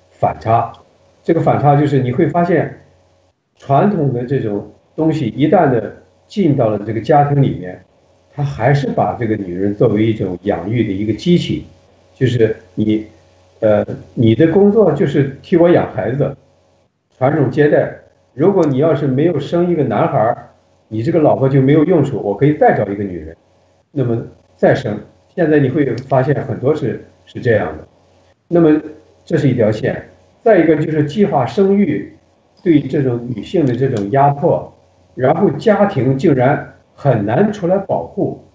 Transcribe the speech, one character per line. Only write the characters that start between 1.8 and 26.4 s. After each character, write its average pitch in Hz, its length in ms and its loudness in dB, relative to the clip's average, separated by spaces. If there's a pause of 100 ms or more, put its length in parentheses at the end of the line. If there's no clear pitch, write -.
是 135 140 0
你 123 120 -2
会 160 160 0
发 175 160 0
现， 170 380 -2 (760)
传 156 340 2
统 147 220 -2
的 123 120 -6
这 131 140 -4
种 104 300 -6 (260)
东 160 180 0
西 135 140 -4
一 123 200 -2
旦 170 220 2
的 113 260 -2 (320)
进 160 300 0
到 120 100 2
了 104 120 -2
这 104 140 -6
个 107 60 -6
家 143 260 4
庭 143 160 2
里 104 180 2
面， 90 220 -14 (520)
它 143 100 -8
还 135 300 0
是 139 140 0
把 - 260 -2
这 117 120 -6
个 107 120 -2
女 92 180 -8
人 101 180 -2
作 127 140 2
为 107 180 0
一 113 80 0
种 92 280 -6
养 90 280 -4
育 117 160 -2
的 101 60 -4
一 98 140 -6
个 110 80 -2
机 175 240 2
器， - 280 -6 (480)
就 - 120 -2
是 110 300 2 (200)
你， 107 300 -2 (540)
呃， 107 260 2 (300)
你 113 180 4
的 160 180 4
工 202 200 4
作 208 200 4
就 143 140 0
是 139 380 -2
替 - 120 0
我 170 140 4
养 107 240 2
孩 107 180 -4
子， 135 240 -4 (800)
传 139 180 0
宗 143 160 0
接 147 180 2
代。 151 240 0 (400)
如 160 180 2
果 185 140 2
你 131 140 0
要 156 160 2
是 143 100 -2
没 135 200 0
有 170 140 0
生 175 300 -2
一 175 60 0
个 151 80 0
男 120 240 0
孩 156 100 -4
儿， 110 320 -2 (380)
你 110 160 -6
这 151 80 -2
个 165 80 0
老 127 160 4
婆 127 120 0
就 135 140 2
没 131 120 4
有 - 120 4
用 170 180 2
处， - 200 -4
我 101 120 -2
可 135 100 0
以 151 80 4
再 240 240 4
找 107 140 -2
一 101 40 -6
个 104 80 -6
女 92 160 -6
人， 78 160 -14 (560)
那 139 120 -4
么 117 180 -2 (360)
再 165 160 2
生。 107 240 -4 (380)
现 165 140 0
在 151 100 4
你 135 100 2
会 131 260 -2
发 127 260 -2
现 131 220 0